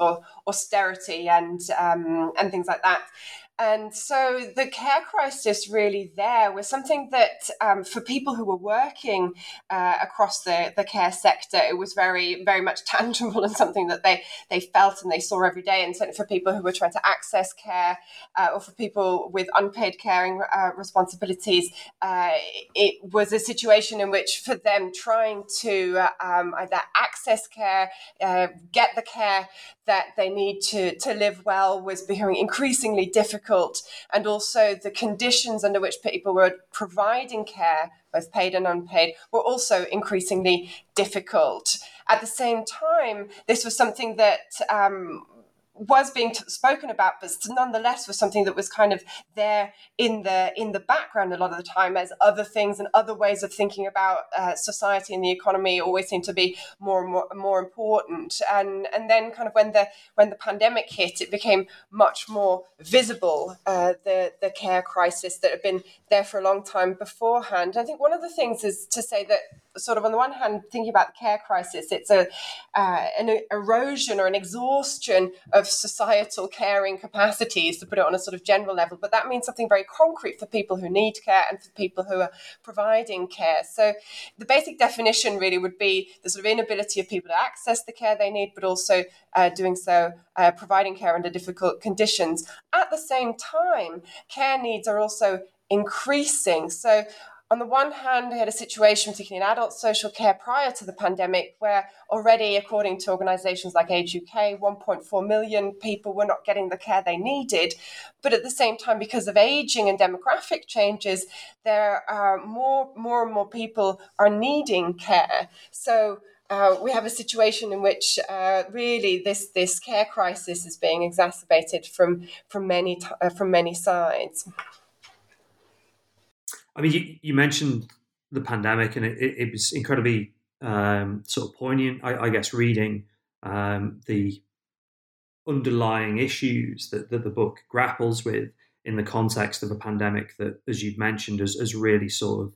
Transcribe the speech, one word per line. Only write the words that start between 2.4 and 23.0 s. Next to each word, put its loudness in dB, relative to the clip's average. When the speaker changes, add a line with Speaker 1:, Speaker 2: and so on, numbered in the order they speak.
Speaker 1:
things -4
like -2
that. 2
And 0
so -2
the 0
care 0
crisis -2
really 0
there 4
was -8
something -2
that, 2
um, 2
for -8
people -4
who -6
were -2
working, -2
uh, 2
across 0
the, 0
the 2
care 0
sector, 2
it 4
was -8
very, 0
very 4
much -2
<laughs> -
tangible 0
and -4
something 2
that -4
they, 4
they -2
felt 2
and -6
they 0
saw -2
every 2
day. 0
And -6
certainly -4
for -6
people 0
who -6
were 0
trying 0
to -2
access 0
care, -2
uh, 4
or -4
for -14
people -2
with -2
unpaid 0
caring, 0
uh, 2
responsibilities, 0
uh, 0
it 4